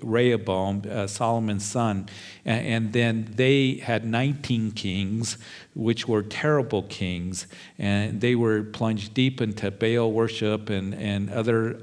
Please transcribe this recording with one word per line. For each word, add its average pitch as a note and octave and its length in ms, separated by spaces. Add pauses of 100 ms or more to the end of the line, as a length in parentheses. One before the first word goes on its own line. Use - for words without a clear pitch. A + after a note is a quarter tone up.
Rehoboam, G2+ 880
uh, G#2 160
Solomon's A2 580
son. G#2 440 (360)
A-, B2 60
and A2+ 420
then A2+ 440
they C3 380
had A2+ 300
nineteen A#2 680
kings, G2+ 680 (380)
which A2+ 320
were G#2+ 160
terrible B2 580
kings, F2+ 640 (320)
and G2+ 420
they B2 140
were A2 300
plunged G#2+ 500
deep C3 260
into G#2 300
Baal A2+ 400
worship A2 600
and, G2 220
and G2+ 380
other A2+ 520